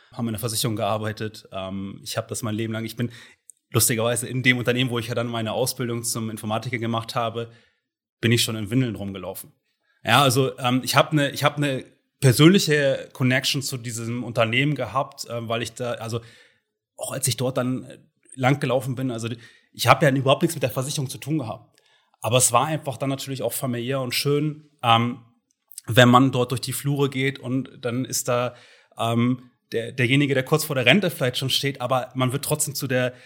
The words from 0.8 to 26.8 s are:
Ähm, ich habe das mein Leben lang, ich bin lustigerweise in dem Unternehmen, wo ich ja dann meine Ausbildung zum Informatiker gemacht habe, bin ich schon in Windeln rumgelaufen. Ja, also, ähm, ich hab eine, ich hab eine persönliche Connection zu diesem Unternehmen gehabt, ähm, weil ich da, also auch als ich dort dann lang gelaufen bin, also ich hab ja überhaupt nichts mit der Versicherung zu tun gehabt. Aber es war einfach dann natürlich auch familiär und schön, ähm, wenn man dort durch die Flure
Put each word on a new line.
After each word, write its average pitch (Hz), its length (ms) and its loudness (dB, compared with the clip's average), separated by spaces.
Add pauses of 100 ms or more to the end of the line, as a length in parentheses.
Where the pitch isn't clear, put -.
Ähm, 98 520 -10
ich - 120 -10
habe 117 140 -6
das - 140 -8
mein 110 120 -4
Leben 110 160 -4
lang, 113 140 -6
ich 113 100 -10
bin 120 160 -4 (600)
lustigerweise 117 560 0
in 127 140 -4
dem 123 160 4
Unternehmen, 123 340 0
wo 120 80 -2
ich 113 80 -6
ja 123 80 -6
dann 117 120 -2
meine 113 240 -4
Ausbildung 117 520 -4
zum 113 260 -4
Informatiker 110 480 -4
gemacht 117 380 -4
habe, 117 360 -4 (720)
bin 110 100 4
ich 117 120 4
schon 113 120 -4
in 107 140 -8
Windeln 120 260 0
rumgelaufen. 95 560 -10 (520)
Ja, 120 180 6
also, 131 380 2
ähm, 127 240 0
ich 127 120 -2
hab 147 160 4
eine, 143 200 2
ich 135 120 -6
hab 143 140 0
eine 139 260 -2 (380)
persönliche 147 880 6
Connection 131 520 0
zu - 140 -6
diesem 117 460 -8
Unternehmen 123 520 0
gehabt, 127 540 -6
ähm, 117 200 -8
weil 117 120 -2
ich 117 120 -8
da, 120 200 -6
also 113 280 -6 (760)
auch - 160 -10
als - 160 -4
ich 123 100 -2
dort 131 200 -2
dann 127 300 -2 (480)
lang 131 240 2
gelaufen 123 360 -2
bin, 131 160 -4
also 117 160 -6 (460)
ich - 140 -2
hab 131 140 8
ja 151 100 6
überhaupt 131 320 2
nichts 143 120 0
mit 135 80 -4
der 127 60 0
Versicherung 135 400 -6
zu - 80 -12
tun 147 220 -4
gehabt. - 380 -10 (440)
Aber 113 160 2
es 123 160 4
war 123 140 4
einfach 151 280 -4
dann 139 140 -4
natürlich 135 320 -6
auch 117 100 -2
familiär 123 480 -4
und 123 160 -6
schön, 147 540 -2 (120)
ähm, 120 380 4 (680)
wenn 123 220 8
man 127 220 8
dort 123 200 0
durch 123 100 -4
die 127 100 -8
Flure 139 380 -2